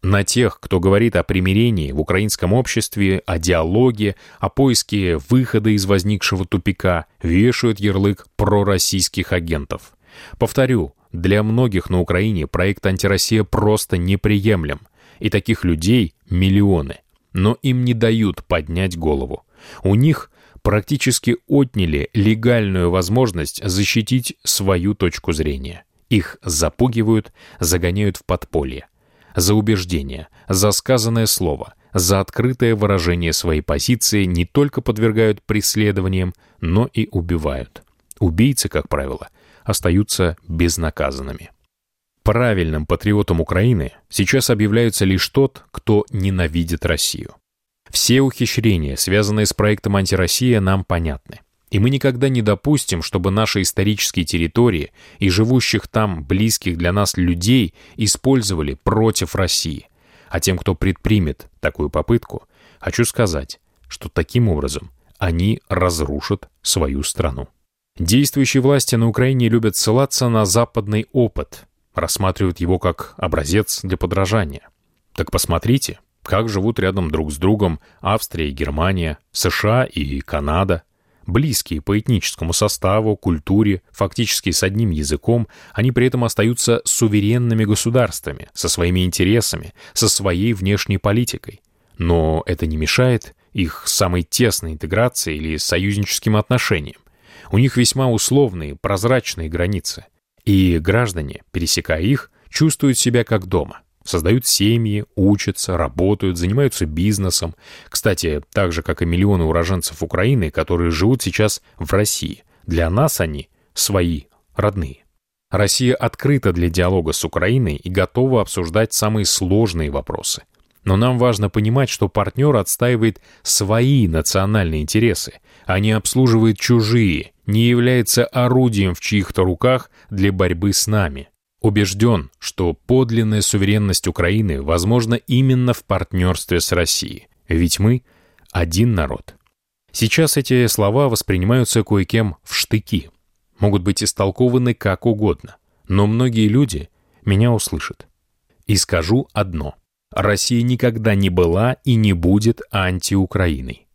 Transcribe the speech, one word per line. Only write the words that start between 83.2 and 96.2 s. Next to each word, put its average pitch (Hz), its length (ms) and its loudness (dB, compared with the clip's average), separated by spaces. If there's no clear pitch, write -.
фактически - 600 -4
с - 100 -2
одним 101 280 0
языком, 78 580 -2
они 120 200 0
при 120 140 2
этом 123 180 0
остаются 117 580 0
суверенными 110 800 2
государствами, 107 920 -2
со - 140 -6
своими 90 380 0
интересами, 90 680 0
со 110 160 0
своей 98 440 0
внешней 98 440 -2
политикой. - 640 -4
Но 82 480 2
это 82 220 -4
не 78 80 -4
мешает 117 600 0
их 87 320 -4
самой 90 380 0
тесной 98 500 -2
интеграции 82 640 -2
или 80 180 -6
союзническим 101 800 -2